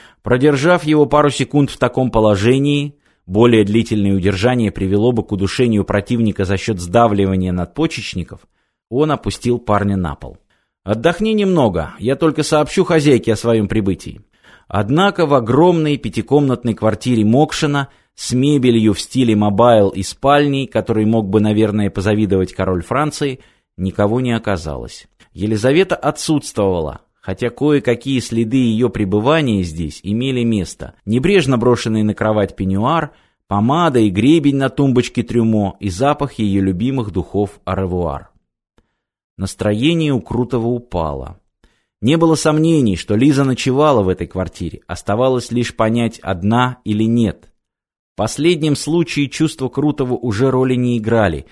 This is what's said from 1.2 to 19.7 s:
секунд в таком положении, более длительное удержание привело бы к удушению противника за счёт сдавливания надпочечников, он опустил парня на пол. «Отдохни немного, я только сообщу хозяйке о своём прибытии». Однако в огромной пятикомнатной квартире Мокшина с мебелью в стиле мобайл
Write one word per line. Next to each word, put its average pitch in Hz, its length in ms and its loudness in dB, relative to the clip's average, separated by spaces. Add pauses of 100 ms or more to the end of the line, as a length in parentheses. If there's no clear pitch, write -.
секунд 139 400 0
в - 80 -16
таком 127 340 -2
положении, 131 840 2 (320)
более 110 360 4
длительное 104 520 0
удержание 101 560 0
привело 101 420 0
бы 113 100 -2
к - 80 -16
удушению 101 540 0
противника 101 580 -2
за 95 140 -2
счёт 95 220 -4
сдавливания 95 760 0
надпочечников, 90 880 -6 (480)
он 147 220 0
опустил 120 480 -4
парня 101 380 0
на 78 180 -4
пол. - 220 -18 (460)
«Отдохни 170 500 0
немного, 147 680 0
я 127 160 -2
только 151 260 0
сообщу 156 420 0
хозяйке 143 500 2
о - 20 0
своём 113 320 0
прибытии». 98 540 -4 (480)
Однако 160 560 0
в 143 80 2
огромной 147 640 2
пятикомнатной 123 760 0
квартире 110 500 0
Мокшина 143 640 2 (280)
с - 180 -10
мебелью 123 600 4
в - 60 -6
стиле 123 340 0
мобайл 104 560 4